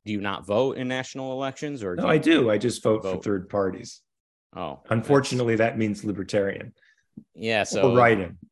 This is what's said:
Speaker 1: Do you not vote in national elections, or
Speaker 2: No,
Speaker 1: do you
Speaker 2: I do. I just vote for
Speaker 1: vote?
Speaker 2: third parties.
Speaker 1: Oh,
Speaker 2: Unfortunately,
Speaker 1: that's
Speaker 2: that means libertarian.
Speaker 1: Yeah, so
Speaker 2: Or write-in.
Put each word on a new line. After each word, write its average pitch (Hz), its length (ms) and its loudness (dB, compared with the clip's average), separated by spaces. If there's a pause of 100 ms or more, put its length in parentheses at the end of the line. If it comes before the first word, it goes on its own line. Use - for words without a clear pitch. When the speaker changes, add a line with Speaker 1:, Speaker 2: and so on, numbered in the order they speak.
Speaker 1:
Do 107 60 -8
you 101 100 -4
not 98 240 -6
vote 113 320 0
in 127 100 -6
national 131 440 -8
elections, 135 520 -8
or 92 120 -4
Speaker 2:
No, - 80 -4
Speaker 1:
do - 60 0
you 165 40 4
Speaker 2:
I 160 40 4
do. 147 340 4
I 104 60 2
just 110 260 -2
vote 110 200 2
for 95 100 -2
Speaker 1:
vote? 90 100 -6
Speaker 2:
third 98 260 -4
parties. 95 520 -4 (540)
Speaker 1:
Oh, 82 340 -10
Speaker 2:
Unfortunately, 123 640 2
Speaker 1:
that's 113 160 2
Speaker 2:
that - 80 -6
means 104 240 -2
libertarian. 98 680 -4 (600)
Speaker 1:
Yeah, 110 300 0
so 117 280 2
Speaker 2:
Or 123 60 6
write-in. 104 400 4 (140)